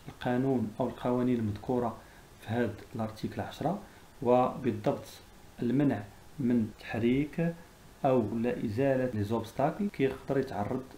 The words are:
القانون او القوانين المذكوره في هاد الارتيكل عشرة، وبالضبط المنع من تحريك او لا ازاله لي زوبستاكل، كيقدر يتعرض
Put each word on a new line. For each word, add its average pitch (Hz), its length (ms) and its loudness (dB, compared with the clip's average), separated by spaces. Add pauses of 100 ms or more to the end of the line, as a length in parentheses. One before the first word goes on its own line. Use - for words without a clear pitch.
القانون 123 640 0 (100)
او 120 80 0
القوانين 123 500 0
المذكوره 113 580 -2 (440)
في - 80 -12
هاد 117 260 0 (200)
الارتيكل 110 460 -6
عشرة، 151 380 -2 (440)
وبالضبط 123 840 2 (560)
المنع 123 400 2 (360)
من 120 320 2 (100)
تحريك 143 720 0 (500)
او 117 340 2
لا 123 260 0
ازاله 127 500 2
لي 104 100 0
زوبستاكل، 131 640 0
كيقدر 135 500 0
يتعرض 120 460 -2 (140)